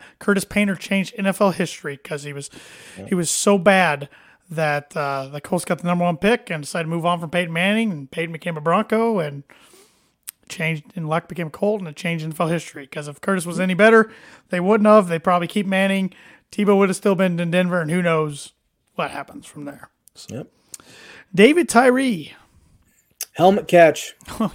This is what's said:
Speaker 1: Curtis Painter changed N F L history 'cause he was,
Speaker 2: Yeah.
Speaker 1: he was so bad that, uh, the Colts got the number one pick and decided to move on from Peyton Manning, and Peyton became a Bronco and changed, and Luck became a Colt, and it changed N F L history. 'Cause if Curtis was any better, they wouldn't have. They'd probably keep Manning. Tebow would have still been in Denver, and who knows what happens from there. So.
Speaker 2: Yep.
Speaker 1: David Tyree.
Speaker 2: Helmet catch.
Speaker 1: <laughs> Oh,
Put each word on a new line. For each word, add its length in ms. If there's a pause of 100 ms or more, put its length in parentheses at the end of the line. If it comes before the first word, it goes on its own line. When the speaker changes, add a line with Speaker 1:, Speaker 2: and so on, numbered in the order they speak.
(200)
Speaker 1:
Curtis 260
Painter 300
changed 420
N 80
F 160
L 100
history 460
'cause 260
he 100
was, 180 (480)
Speaker 2:
Yeah. 80
Speaker 1:
he 80
was 160
so 260
bad 520 (400)
that, 460
uh, 360
the 100
Colts 240
got 140
the 80
number 160
one 140
pick 340
and 100
decided 220
to 60
move 160
on 140
from 120
Peyton 220
Manning, 380
and 200
Peyton 220
became 240
a 40
Bronco 580
and 240 (1080)
changed, 340 (120)
and 140
Luck 180
became 200
a 40
Colt, 280
and 80
it 80
changed 280
N 80
F 100
L 60
history. 380
'Cause 220
if 140
Curtis 260
was 120
any 140
better, 380 (380)
they 100
wouldn't 280
have. 200
They'd 160
probably 240
keep 180
Manning. 480 (380)
Tebow 260
would 120
have 80
still 180
been 240
in 120
Denver, 300
and 80
who 120
knows 500 (440)
what 160
happens 340
from 200
there. 240 (260)
So. 200
Speaker 2:
Yep. 120 (840)
Speaker 1:
David 360
Tyree. 640 (1000)
Speaker 2:
Helmet 360
catch. 440 (140)
Speaker 1:
<laughs> 140
Oh, 140